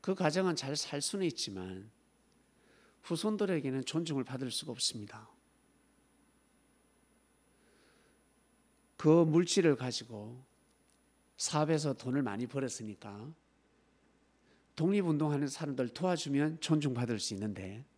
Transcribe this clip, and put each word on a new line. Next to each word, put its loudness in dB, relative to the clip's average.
그 0
가정은 2
잘 -6
살 -6
수는 -2
있지만 -8
후손들에게는 -2
존중을 -2
받을 -6
수가 -8
없습니다. -6
그 4
물질을 6
가지고 -8
사업에서 2
돈을 -2
많이 -2
벌었으니까 -8
독립운동하는 2
사람들 -2
도와주면 0
존중받을 2
수 -4
있는데 -6